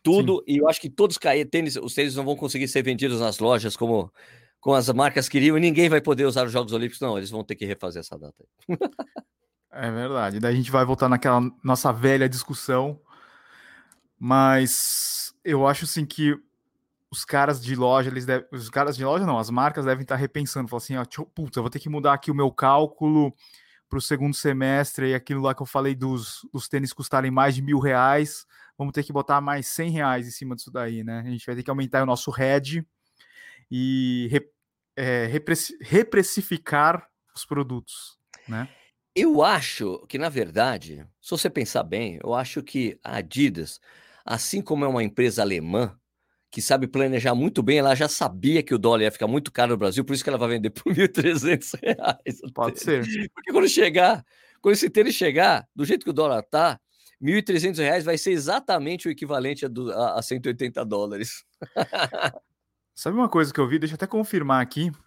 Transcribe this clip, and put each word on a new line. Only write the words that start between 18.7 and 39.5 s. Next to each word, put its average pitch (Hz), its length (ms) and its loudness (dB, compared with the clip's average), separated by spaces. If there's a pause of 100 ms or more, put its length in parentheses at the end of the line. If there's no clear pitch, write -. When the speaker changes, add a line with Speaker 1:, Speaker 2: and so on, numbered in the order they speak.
Speaker 2:
de 131 80 -4
loja 170 200 0
não, 139 140 0
as 110 100 -4
marcas 135 360 0
devem 131 200 0
tá 135 100 -2
repensando, 135 520 -4
falam 120 160 -8
assim, 135 140 -8
ó, 123 80 -4
"Tio, - 200 -12
putz, 151 300 -10
eu 120 80 0
vou 120 60 -2
ter 143 100 -8
que - 100 -10
mudar 147 240 4
aqui 139 180 0
o 143 40 0
meu 139 160 2
cálculo 151 840 4 (540)
pro 135 140 -4
segundo 143 340 -2
semestre, 135 760 0
e - 40 2
aquilo 135 260 -4
lá 135 140 0
que - 60 -12
eu 135 60 -6
falei 139 280 0
dos, 127 460 -6 (100)
dos - 160 -10
tênis 139 260 -4
custarem 131 380 -2
mais 131 240 4
de 135 60 -2
mil 139 180 2
reais, 139 680 2 (320)
vamos 143 160 -4
ter 147 100 -2
que 143 100 -10
botar 143 280 2
mais 143 260 -4
cem 170 240 -4
reais 131 360 -2
em 123 40 -14
cima 127 240 -10
disso 123 160 -18
daí, 117 320 -6
né? 113 220 -8
A 123 40 -8
gente 120 160 -8
vai 123 100 -6
ter 123 80 -8
que - 60 -8
aumentar 135 340 0
o - 20 2
nosso 123 260 -2
head 139 540 0 (880)
e 127 600 0
re-, 143 180 0 (460)
é, 123 320 0
repressi-, 151 540 -4
reprecificar 175 1300 2 (280)
os - 100 -12
produtos, 127 720 -8 (300)
né?" 120 200 -8 (480)
Speaker 1:
Eu 294 280 4
acho 110 640 0